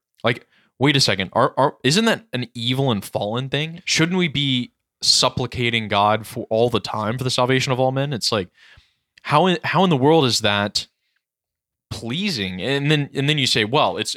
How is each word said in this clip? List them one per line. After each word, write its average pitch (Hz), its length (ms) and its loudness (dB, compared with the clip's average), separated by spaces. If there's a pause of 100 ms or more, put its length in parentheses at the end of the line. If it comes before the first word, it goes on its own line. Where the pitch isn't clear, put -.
(240)
Like, 117 220 -2 (320)
wait 143 180 2
a 135 40 2
second, 95 340 0
are, 131 220 2
are, 139 280 0
isn't 175 220 2
that - 260 -2
an 123 220 -6
evil 127 360 -2
and 101 140 -2
fallen 117 440 -6
thing? 160 360 -8
Shouldn't 175 340 0
we 180 100 0
be 131 440 -2 (300)
supplicating 120 840 0
God 104 380 2
for - 240 -10
all 117 200 2
the 110 100 0
time 107 380 -4
for 127 60 -6
the 127 60 -2
salvation 127 420 2
of 120 80 -4
all 131 120 0
men? 139 220 -4
It's - 180 -4
like, 101 160 -2 (720)
how 151 240 4
in, 180 180 2
how 175 200 2
in 185 60 4
the 156 60 4
world 147 280 6
is 110 160 2
that 104 460 0 (1040)
pleasing? 117 720 -4
And 139 280 0
then, 147 240 0
and 139 140 -2
then 151 100 2
you 131 80 0
say, 110 180 2
"Well, 110 340 0
it's, - 180 -4